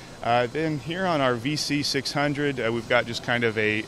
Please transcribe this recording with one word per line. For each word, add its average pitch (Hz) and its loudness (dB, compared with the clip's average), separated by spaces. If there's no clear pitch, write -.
Uh, 120 4
then 151 -2
here 170 -4
on 165 2
our 127 4
V 131 -2
C 147 -2
six - -2
hundred, 143 0
uh, 113 0
we've 113 -4
got 117 4
just 117 -6
kind 120 0
of 110 2
a, 107 2